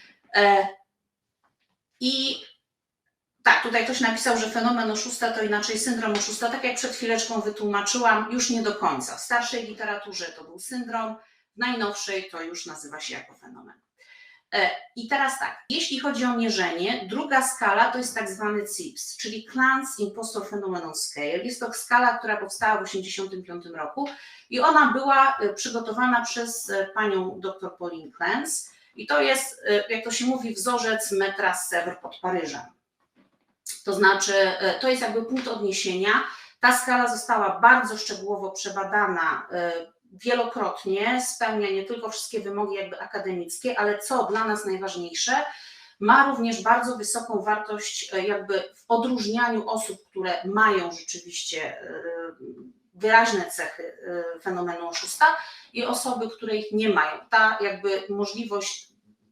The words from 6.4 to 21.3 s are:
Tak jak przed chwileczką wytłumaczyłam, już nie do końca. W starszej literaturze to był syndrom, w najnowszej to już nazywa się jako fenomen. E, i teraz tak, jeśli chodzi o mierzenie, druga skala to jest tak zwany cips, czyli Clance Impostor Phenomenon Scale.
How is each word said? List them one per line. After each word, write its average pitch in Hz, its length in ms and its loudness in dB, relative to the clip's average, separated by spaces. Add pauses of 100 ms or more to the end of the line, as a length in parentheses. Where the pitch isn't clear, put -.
Tak 254 140 -4
jak 247 120 0
przed 247 160 -4
chwileczką 226 480 0
wytłumaczyłam, 208 920 2
już 247 180 0
nie 226 120 0
do 208 120 0
końca. 139 420 -2
W - 40 -12
starszej 233 460 -2
literaturze 202 580 -8
to 156 200 -14
był 175 140 -20
syndrom, 226 580 -6 (400)
w - 20 -20
najnowszej 208 720 -4
to 165 120 -10
już 170 240 -10
nazywa 151 340 -14
się - 140 -10
jako - 200 -14
fenomen. - 460 -20 (760)
E, 185 160 4 (260)
i 233 120 -10
teraz 269 300 0
tak, - 300 -6
jeśli 277 320 -2
chodzi 254 240 -2
o 247 120 2
mierzenie, 190 760 0
druga 269 380 2
skala 226 440 2
to 254 60 -2
jest 247 160 -4
tak 208 160 -4
zwany 208 340 -2 (120)
cips, - 400 -10
czyli 220 300 -8
Clance 262 560 2
Impostor 208 460 -6
Phenomenon 185 460 -6
Scale. 147 440 -4